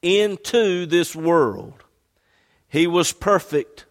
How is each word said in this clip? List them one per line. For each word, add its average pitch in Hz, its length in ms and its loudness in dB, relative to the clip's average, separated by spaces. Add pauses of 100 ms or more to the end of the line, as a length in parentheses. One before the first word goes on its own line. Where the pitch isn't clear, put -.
into 196 840 0
this 165 280 -2
world. 160 720 -2 (840)
He 165 180 2
was 170 240 0
perfect. - 800 -2